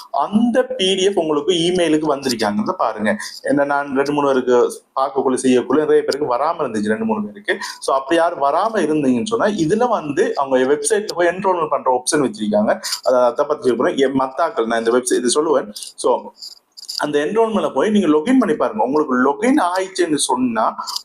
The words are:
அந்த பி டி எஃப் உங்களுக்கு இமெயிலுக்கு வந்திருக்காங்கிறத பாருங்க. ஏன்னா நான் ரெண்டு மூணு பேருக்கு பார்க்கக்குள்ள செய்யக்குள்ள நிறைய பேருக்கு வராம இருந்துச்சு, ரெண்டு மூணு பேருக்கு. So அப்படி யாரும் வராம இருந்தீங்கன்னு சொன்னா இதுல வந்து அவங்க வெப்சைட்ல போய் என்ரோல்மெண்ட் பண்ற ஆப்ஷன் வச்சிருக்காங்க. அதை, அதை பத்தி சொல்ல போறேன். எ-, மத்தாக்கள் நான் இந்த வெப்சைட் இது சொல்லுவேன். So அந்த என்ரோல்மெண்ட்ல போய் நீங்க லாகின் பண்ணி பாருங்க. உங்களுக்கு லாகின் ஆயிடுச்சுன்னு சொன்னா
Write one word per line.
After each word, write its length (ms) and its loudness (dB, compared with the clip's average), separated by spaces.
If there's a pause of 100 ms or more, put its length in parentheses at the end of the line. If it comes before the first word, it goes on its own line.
(120)
அந்த 520 2
பி 320 -2
டி 80 0
எஃப் 160 2
உங்களுக்கு 340 0
இமெயிலுக்கு 600 2
வந்திருக்காங்கிறத 560 -2
பாருங்க. 460 -2 (260)
ஏன்னா 220 0
நான் 300 -2
ரெண்டு 160 0
மூணு 160 0
பேருக்கு 540 2 (140)
பார்க்கக்குள்ள 480 0
செய்யக்குள்ள 340 2
நிறைய 260 4
பேருக்கு 320 -2
வராம 220 -2
இருந்துச்சு, 300 -4
ரெண்டு 180 -2
மூணு 200 -2
பேருக்கு. 320 -6 (220)
So 160 0
அப்படி 240 0
யாரும் 220 0
வராம 360 0
இருந்தீங்கன்னு 480 0
சொன்னா 200 0
இதுல 440 0
வந்து 160 -2 (300)
அவங்க 380 2
வெப்சைட்ல 420 -2
போய் 120 2
என்ரோல்மெண்ட் 420 0
பண்ற 340 0
ஆப்ஷன் 160 0
வச்சிருக்காங்க. 640 0 (220)
அதை, 160 2
அதை 260 2
பத்தி 220 -2
சொல்ல 160 2
போறேன். 140 0
எ-, 240 2
மத்தாக்கள் 440 -2
நான் 140 0
இந்த 120 2
வெப்சைட் 340 2
இது 80 2
சொல்லுவேன். 360 0 (260)
So 360 -2 (640)
அந்த 220 -2
என்ரோல்மெண்ட்ல 540 0
போய் 160 2
நீங்க 180 2
லாகின் 320 4
பண்ணி 160 2
பாருங்க. 280 -2
உங்களுக்கு 460 2
லாகின் 340 2 (120)
ஆயிடுச்சுன்னு 400 -2
சொன்னா 600 0 (300)